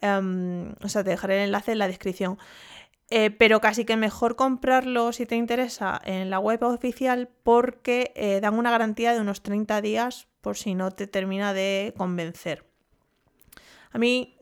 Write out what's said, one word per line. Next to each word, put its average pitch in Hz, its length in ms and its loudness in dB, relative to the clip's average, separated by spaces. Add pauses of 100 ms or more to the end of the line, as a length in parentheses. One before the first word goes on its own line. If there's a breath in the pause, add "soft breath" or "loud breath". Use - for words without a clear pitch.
Em, 185 840 -2
o 202 60 -8
sea, 202 160 0
te 190 60 0
dejaré 190 320 0
el 202 60 0
enlace 202 240 -2
en 220 60 0
la 202 100 0
descripción. 185 500 -4 (720 loud breath)
Eh, 214 200 4
pero 220 300 6
casi 220 240 2
que 220 140 0
mejor 226 360 0
comprarlo, 254 760 2
si 233 140 -6
te 233 100 -4
interesa, 233 680 -2
en 190 260 -6
la 190 80 -2
web 220 260 0
oficial 247 640 -2 (140)
porque, 247 760 2
eh, 196 240 0
dan 214 180 0
una 233 120 2
garantía 233 420 2
de 233 80 0
unos 202 220 -4
treinta 208 400 -2
días 226 440 -4 (140)
por 208 160 -6
si 190 180 -6
no 185 160 -2
te 196 160 -8
termina 196 460 -2
de 196 460 -2
convencer. 175 680 -6 (1300 loud breath)
A 240 60 -6
mí 247 420 0